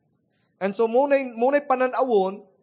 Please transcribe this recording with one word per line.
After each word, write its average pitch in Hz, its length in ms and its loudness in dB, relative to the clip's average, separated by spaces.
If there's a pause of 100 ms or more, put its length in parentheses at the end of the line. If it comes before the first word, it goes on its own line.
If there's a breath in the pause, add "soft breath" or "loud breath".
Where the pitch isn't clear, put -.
(560)
And 196 160 -4
so, 226 160 0
mo 247 160 2
na'y, 269 320 0
mo 240 160 2
na'y 285 160 0
pananawon 247 720 0 (220)